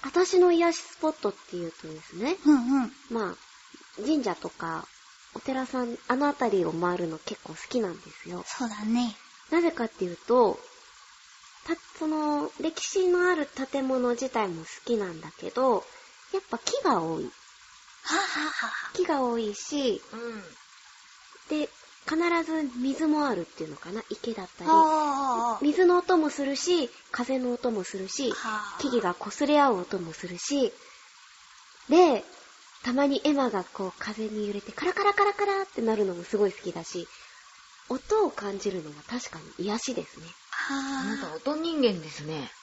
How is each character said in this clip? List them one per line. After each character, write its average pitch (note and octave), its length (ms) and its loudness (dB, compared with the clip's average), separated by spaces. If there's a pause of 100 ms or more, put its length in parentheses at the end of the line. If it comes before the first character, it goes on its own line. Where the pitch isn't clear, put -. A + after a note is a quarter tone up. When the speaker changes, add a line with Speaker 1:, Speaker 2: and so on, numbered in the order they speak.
Speaker 1:
私 F4+ 360 4
の F4+ 120 10
癒 E4+ 220 6
し - 40 -4
ス - 200 -14
ポ D#4 120 0
ッ - 40 0
ト G#3+ 160 -2
っ G3 40 -4
て - 220 -14
い E3+ 120 -6
う D#3+ 40 -8
と - 160 -16
で D#3 160 -12
す - 100 -20
ね。 C4 320 -2
Speaker 2:
う D4 60 8
ん C4 320 4
う - 20 0
ん。 - 100 -10 (140)
Speaker 1:
ま A3+ 220 -2
あ、 - 680 -18
神 C#4 220 2
社 F#3+ 120 0
と E3+ 140 -10
か、 E3 380 -8 (460)
お - 60 -10
寺 C4 260 -2
さ B3+ 180 -2
ん、 A#3 140 -6 (100)
あ B3 80 2
の C#4+ 120 2
辺 A#3 320 2
り E3+ 60 2
を D#3+ 60 0
回 F3 280 0
る F3 80 -2
の E3 100 -6
結 - 260 -10
構 D#3 100 -14
好 D#3+ 140 -14
き B3+ 120 0
な G3+ 100 -2
ん D#3+ 100 -10
で D#3 120 -20
す - 180 -18
よ。 F3+ 180 -10
Speaker 2:
そ - 180 -6
う A3+ 40 -4
だ G#3+ 140 -8
ね。 A#3 320 0 (360)
Speaker 1:
な E4+ 100 4
ぜ E4 100 4
か - 140 -4
っ - 40 -4
て - 160 -4
い F3 80 -6
う - 40 -12
と、 A#3+ 420 4 (1040)
た-、 E4 100 -4 (240)
そ D#4 80 -4
の、 D4+ 520 -2
歴 D#4+ 260 -4
史 F#4 220 2
の F4+ 220 4
あ F4+ 60 4
る D4 120 -2 (240)
建 C4+ 160 0
物 B3 240 2
自 B3 180 -2
体 G#3+ 180 -2
も E3 160 -8
好 - 60 -16 (160)
き A#3+ 120 0
な G3+ 100 -2
ん E3 120 -10
だ D#3+ 180 -14
け - 120 -10
ど、 B3+ 340 2 (480)
や F#4+ 80 -2
っ - 100 -8
ぱ - 100 -6
木 C5+ 240 -2
が A#3+ 180 4
多 E3 180 -4
い。 - 120 -8 (720)
Speaker 2:
は D4+ 120 -2
あ、 - 20 2
は G4 40 2
あ D#4 240 -4
は - 20 -4
あ A3+ 200 -6
は - 40 -6 (200)
あ。 - 20 -
Speaker 1:
木 F4+ 120 0
が D4 160 0
多 A#3+ 180 0
い G#3 160 -4
し、 C4 460 -2 (120)
Speaker 3:
う - 20 -14
ん。 A3+ 280 -10 (1040)
Speaker 1:
で、 D4+ 200 -2 (380)
必 E4+ 360 2
ず D#4+ 340 -2
水 C4+ 300 0
も D4+ 200 4
あ B3 60 0
る F3 80 -2
っ E3 40 -6
て - 180 -12
い - 20 -6
う D3+ 60 -14
の C#3+ 60 -14
か - 120 -14
な、 G#3+ 220 -8
池 - 240 -6
だ F#3+ 80 -10
っ F3+ 60 -14 (100)
た - 40 -12
り。 D4 60 0
Speaker 2:
あ D#4+ 40 8
あ、 E4 40 10
あ C#4 800 4
あ。 - 80 -8
Speaker 1:
水 D4+ 220 4
の F4+ 120 8
音 F4+ 200 4
も D4+ 120 4
す C#4+ 160 -4
る C#4 100 0
し、 E4 360 0 (200)
風 B3+ 280 -2
の B3 140 -2
音 A#3+ 180 -2
も G3+ 120 -2
す G3 140 -8
る F#3+ 120 -8
し、 C4 220 -2
Speaker 2:
は G#3+ 460 -6
あ。 - 20 -12
Speaker 1:
木 C#4+ 100 -2
々 A#3+ 120 2
が F3 140 0
擦 C4 320 -4
れ D4 120 6
合 C#4 120 8
う G3 80 2
音 F3+ 180 -6
も E3 160 -8
す - 140 -12
る F3 100 -10
し、 C4+ 340 0 (1160)
で、 D4+ 340 8 (600)
た B3 100 -2
ま C#4 140 4
に C#4 160 0
絵 D4+ 80 2
馬 C4+ 180 2
が G3 140 -2
こ - 240 -8
う F3+ 100 -10
風 A3 280 -6
に G#3+ 220 -4
揺 G3+ 60 -4
れ G3+ 80 -6
て - 100 -16
カ - 140 -8
ラ F4+ 80 0
カ G4+ 100 -2
ラ G4+ 120 4
カ G4+ 100 6
ラ G4+ 80 2
カ G4+ 140 0
ラ G4 160 0
っ - 20 -4
て - 160 -6
な A3 140 2
る G#3 100 2
の F#3 80 -2
も E3+ 100 -8
す G#3 140 -4
ご G#3 80 6
い F#3+ 80 0
好 - 80 -16
き F3+ 120 -6
だ E3+ 100 -8
し、 F3 240 -8 (840)
音 G#4+ 340 2
を E4 60 2
感 G3+ 300 -6
じ G3+ 100 -2
る F3+ 140 -6
の D3+ 80 -12
は D3 40 -16 (140)
確 B3 220 -8
か D#3+ 80 -14 (180)
に F3+ 80 -4
癒 G#3+ 140 -2
し B3 160 -4
で A3+ 100 -6
す - 140 -20
ね。 E3 80 -18 (240)
Speaker 2:
は - 240 -6
あ。 - 20 -2 (240)
Speaker 3:
あ - 20 -4 (120)
な F3 140 -8
た D3+ 60 -10
音 C#4 200 -2
人 E4 220 -2
間 G#3+ 240 2
で D#3 100 -14
す D3 120 -12
ね。 D3+ 280 -8 (120)